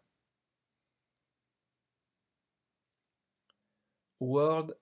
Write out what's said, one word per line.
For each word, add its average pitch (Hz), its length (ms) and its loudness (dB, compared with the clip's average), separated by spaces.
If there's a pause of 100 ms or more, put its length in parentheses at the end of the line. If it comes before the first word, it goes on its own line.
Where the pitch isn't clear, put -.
(4000)
A 127 60 -4
world 156 460 0 (100)